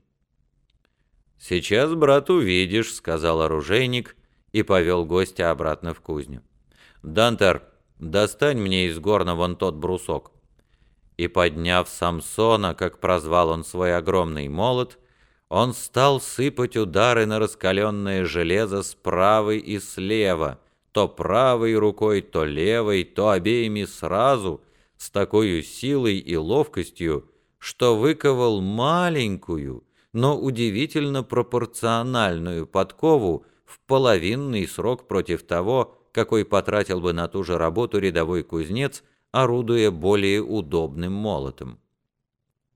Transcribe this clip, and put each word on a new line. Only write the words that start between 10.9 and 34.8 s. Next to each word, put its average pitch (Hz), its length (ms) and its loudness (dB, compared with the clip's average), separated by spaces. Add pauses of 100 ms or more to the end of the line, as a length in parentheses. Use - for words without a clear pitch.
И, 87 100 -2
подняв 87 600 0
Самсона, 95 880 0
как - 240 -4
прозвал 85 500 2
он 82 160 -4
свой 90 320 -2
огромный 85 500 0
молот, 123 520 -4 (500)
он 117 240 0
стал 135 460 0
сыпать 131 560 -4
удары 110 500 2
на 107 140 -2
раскалённое 98 880 0
железо 92 560 0
справа 104 720 0
и 104 280 -4
слева, 95 800 -2 (320)
то 101 160 2
правой 113 680 2
рукой, 104 460 2
то 82 220 -4
левой, 98 600 0
то 101 260 0
обеими 107 540 0
сразу, 95 800 -2 (340)
с - 140 -16
такой 101 500 2
силой 120 560 -2
и 73 200 -6
ловкостью, 82 920 -2 (300)
что - 380 0
выковал 123 640 2
маленькую, 104 1200 -2 (280)
но 131 280 0
удивительно 135 840 -2
пропорциональную 113 1400 -2
подкову 95 800 0 (200)
в - 140 -20
половинный 120 880 0
срок 113 400 -4